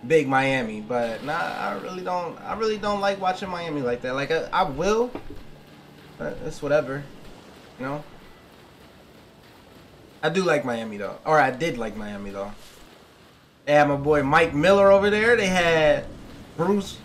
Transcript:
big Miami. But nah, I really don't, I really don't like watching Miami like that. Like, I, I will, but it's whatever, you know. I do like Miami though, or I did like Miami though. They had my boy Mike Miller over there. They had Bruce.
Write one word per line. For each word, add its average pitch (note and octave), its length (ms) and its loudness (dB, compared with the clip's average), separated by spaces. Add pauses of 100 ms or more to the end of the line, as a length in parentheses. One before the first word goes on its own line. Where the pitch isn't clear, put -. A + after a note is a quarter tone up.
big D3 200 4
Miami. C3 540 0
But A#2 420 -4
nah, D3 140 -6
I - 440 -6
really F#3 220 -10
don't, F3+ 380 -6
I - 140 -8
really G#3+ 220 -2
don't G#3 240 -2
like G3 180 0
watching F#3 300 -4
Miami E3+ 320 -6
like A#2+ 200 -2
that. B2+ 140 -4
Like, C#3 160 -2
I, D#3+ 200 0
I E3+ 120 0
will, G3+ 480 0 (1040)
but D3+ 280 -10
it's D3+ 160 -10
whatever, C#3+ 420 0 (760)
you B2+ 80 -10
know. D3 180 -8 (2250)
I D#3 80 -2
do F3+ 140 0
like D3 220 2
Miami A2+ 320 -6
though, G2 280 -8
or D#3 140 4
I C3+ 120 4
did B2 260 -4
like G#2+ 180 -6
Miami G#2 360 -10
though. G2 200 -8 (1120)
They C#3+ 80 2
had D3 140 8
my C#3+ 80 2
boy C#3+ 280 2
Mike D3+ 300 4
Miller G3 380 6
over G3 180 6
there. A3 260 4
They G#3 120 0
had E3 580 4 (520)
Bruce. F#3+ 480 0